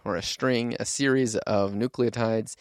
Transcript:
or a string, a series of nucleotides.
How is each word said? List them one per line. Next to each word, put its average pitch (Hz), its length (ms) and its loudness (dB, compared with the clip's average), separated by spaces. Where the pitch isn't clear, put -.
or 95 120 -2
a 85 60 -4
string, 120 560 -2
a - 60 -4
series 131 520 2
of 101 360 0
nucleotides. 113 880 0